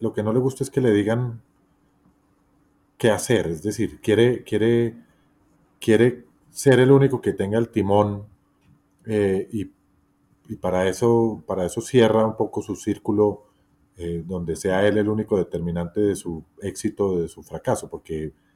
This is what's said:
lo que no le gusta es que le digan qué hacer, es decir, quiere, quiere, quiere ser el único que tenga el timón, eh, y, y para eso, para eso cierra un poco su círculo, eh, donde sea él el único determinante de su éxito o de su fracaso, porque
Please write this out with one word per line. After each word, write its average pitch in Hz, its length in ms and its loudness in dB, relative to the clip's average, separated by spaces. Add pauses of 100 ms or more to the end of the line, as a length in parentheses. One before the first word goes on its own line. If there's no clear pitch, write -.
lo 113 100 -4
que 107 120 -4
no 110 100 -2
le 127 60 0
gusta 131 260 -4
es - 40 -8
que 135 120 -2
le 123 100 2
digan 113 500 0 (1600)
qué 117 140 4
hacer, 98 360 0
es 82 160 -8
decir, 98 380 -6
quiere, 113 420 2
quiere, 117 520 0 (840)
quiere 117 460 2 (260)
ser 127 300 4
el 131 100 6
único 135 300 4
que 101 100 -2
tenga 101 260 -2
el 117 120 0
timón, 101 560 0 (800)
eh, 101 480 0
y, 98 180 -8 (800)
y 110 80 -12
para 92 320 0
eso, 117 580 0
para 92 180 -2
eso 87 140 -6
cierra 110 460 4
un 107 100 -2
poco 107 260 -4
su 101 140 -8
círculo, 104 680 -2 (520)
eh, 85 280 -6
donde 85 320 -6
sea 95 280 0
él 104 120 2
el 104 100 0
único 107 300 -2
determinante 85 640 -4
de 101 160 0
su 80 260 -12 (180)
éxito 98 500 -4
o 87 100 -2
de 82 80 -6
su - 140 -20
fracaso, - 460 -6
porque 78 440 -10 (220)